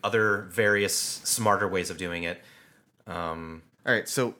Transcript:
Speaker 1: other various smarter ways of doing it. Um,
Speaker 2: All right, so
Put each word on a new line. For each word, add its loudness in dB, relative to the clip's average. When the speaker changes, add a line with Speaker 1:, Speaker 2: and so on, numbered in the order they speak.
Speaker 1:
other 2
various 4
smarter 2
ways -2
of -8
doing -6
it. -6
Um, -8
Speaker 2:
All 2
right, 0
so -2